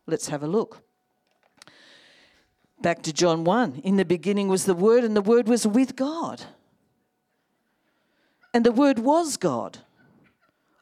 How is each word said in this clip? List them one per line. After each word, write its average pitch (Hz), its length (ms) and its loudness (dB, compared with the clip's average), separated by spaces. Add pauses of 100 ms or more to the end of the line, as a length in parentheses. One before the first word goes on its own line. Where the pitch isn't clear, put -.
Let's 160 220 -6
have 147 120 -8
a 151 60 -8
look. 202 340 -4 (2000)
Back 170 220 -2
to 160 100 -6
John 165 300 2
one. 160 400 0
"In 190 140 0
the 190 80 2
beginning 190 420 -2
was 185 180 0
the 190 80 2
Word, 220 300 4
and 214 120 -2
the 208 60 2
Word 226 260 2
was 226 200 2
with 254 280 0
God. 285 500 -8 (2000)
And 233 120 2
the 240 60 6
Word 269 280 4
was 285 380 0
God. 120 420 -4 (1040)